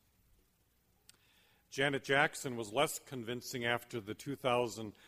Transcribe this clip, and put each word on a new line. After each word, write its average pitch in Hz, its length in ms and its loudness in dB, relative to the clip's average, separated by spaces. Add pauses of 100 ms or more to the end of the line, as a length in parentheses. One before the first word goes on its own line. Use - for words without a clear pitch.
(1700)
Janet 139 320 0
Jackson 139 540 2
was 107 140 -6
less 143 280 2
convincing 123 680 -6
after 120 340 0
the 104 140 -6
two 135 220 -8
thousand 110 580 0 (140)